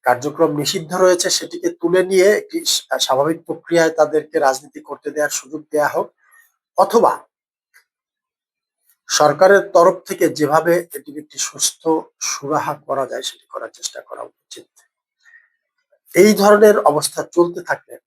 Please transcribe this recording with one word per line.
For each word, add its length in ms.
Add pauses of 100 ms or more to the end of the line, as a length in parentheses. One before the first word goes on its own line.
কার্যক্রম 520
নিষিদ্ধ 360
রয়েছে 360
সেটিকে 400
তুলে 340
নিয়ে 240 (100)
একটি 200 (480)
স্বাভাবিক 400
প্রক্রিয়ায় 540
তাদেরকে 400
রাজনীতি 420
করতে 300
দেওয়ার 280
সুযোগ 220 (100)
দেয়া 180
হোক, 180 (680)
অথবা 360 (2000)
সরকারের 520 (140)
তরফ 200 (120)
থেকে 220
যেভাবে 440 (200)
এটির 240
একটি 220
সুস্থ 420 (380)
সুরাহা 540 (140)
করা 180
যায় 180
সেটি 220
করার 320
চেষ্টা 240
করা 220
উচিত। 440 (1500)
এই 200
ধরনের 460
অবস্থা 420 (140)
চলতে 260
থাকলে 320 (140)